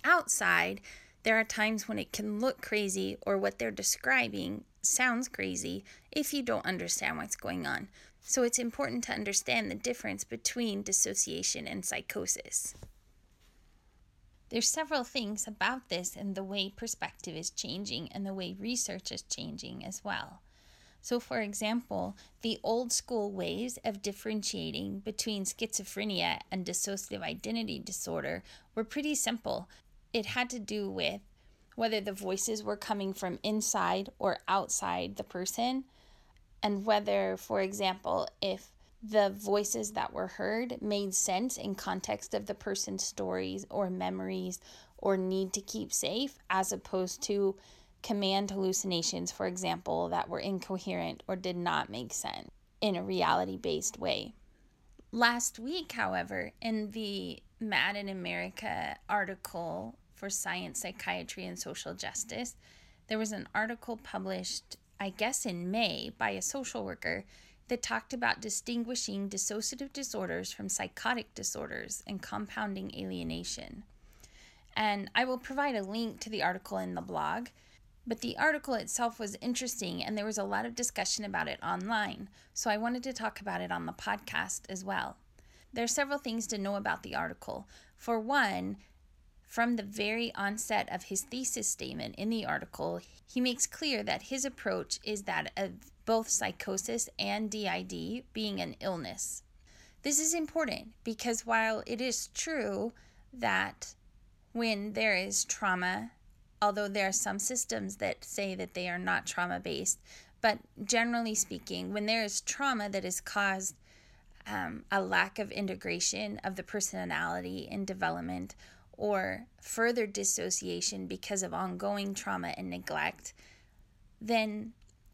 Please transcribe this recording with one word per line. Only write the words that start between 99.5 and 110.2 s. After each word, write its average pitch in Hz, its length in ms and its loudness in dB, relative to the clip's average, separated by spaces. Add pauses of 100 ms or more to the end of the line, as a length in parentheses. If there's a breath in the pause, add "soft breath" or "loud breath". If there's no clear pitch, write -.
This 285 160 4
is 320 160 4
important 311 540 0 (140)
because 226 440 0
while 220 400 4
it 226 120 -2
is 247 360 0
true 220 580 0 (400 soft breath)
that 202 640 0 (580)
when 214 400 0
there 214 220 6
is 196 300 2
trauma, 185 640 2 (500)
although 208 260 4
there 196 200 4
are 190 40 2
some 196 280 0
systems 208 580 -2
that - 260 0
say 196 300 -2
that 185 220 -6
they 180 120 -2
are 175 120 -2
not 180 260 2
trauma-based, 175 720 0 (420 loud breath)